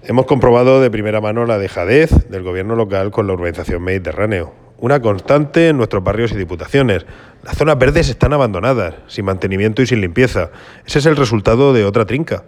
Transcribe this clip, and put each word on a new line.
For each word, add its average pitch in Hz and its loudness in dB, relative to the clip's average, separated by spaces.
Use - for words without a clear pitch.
Hemos 123 0
comprobado 131 4
de 123 2
primera 107 -2
mano 110 -2
la 117 0
dejadez 101 2
del 95 -8
gobierno 95 -4
local 101 -2
con 104 -2
la 98 -2
urbanización 87 -6
Mediterráneo, 92 -4
una 135 0
constante 143 2
en 147 0
nuestros 101 -2
barrios 107 -2
y - -6
diputaciones. 90 -2
Las - -10
zonas 147 2
verdes 147 2
están 135 0
abandonadas, 107 -2
sin - -8
mantenimiento 98 -2
y 127 4
sin 113 0
limpieza. 92 -2
Ese - -2
es 139 2
el 156 4
resultado 117 2
de 110 2
otra 104 0
trinca 110 -6